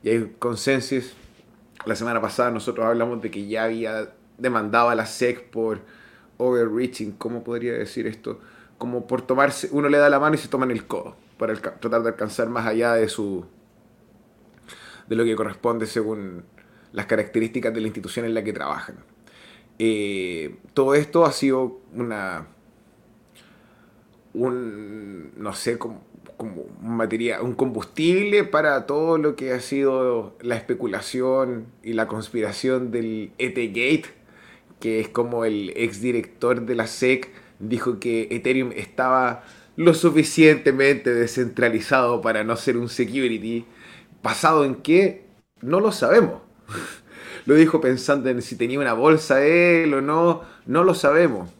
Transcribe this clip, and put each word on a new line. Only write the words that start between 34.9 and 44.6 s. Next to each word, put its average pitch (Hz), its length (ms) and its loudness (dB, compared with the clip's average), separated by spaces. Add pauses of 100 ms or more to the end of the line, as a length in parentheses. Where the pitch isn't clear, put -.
es 107 80 -6
como 120 340 -2
el 104 320 -4
exdirector 117 840 -2
de 117 140 -4
la 113 120 -2
sec 131 420 0 (320)
dijo 113 380 -4
que 113 320 -2
Ethereum 127 420 -2
estaba 127 720 0 (320)
lo 165 180 6
suficientemente 143 1200 6
descentralizado 120 1080 2
para 107 240 0
no 113 100 0
ser 123 220 0
un 120 100 -2
security. 117 800 -4 (580)
¿Basado 156 400 4